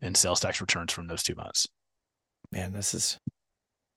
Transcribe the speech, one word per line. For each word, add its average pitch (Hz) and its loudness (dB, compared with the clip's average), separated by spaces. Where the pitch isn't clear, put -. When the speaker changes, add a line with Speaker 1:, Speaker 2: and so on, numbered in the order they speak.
Speaker 1:
in 92 0
sales 90 4
tax - 0
returns 87 0
from 85 -6
those 82 -2
two - 0
months. - 0
Speaker 2:
Man, 92 -4
this 101 -2
is, - 0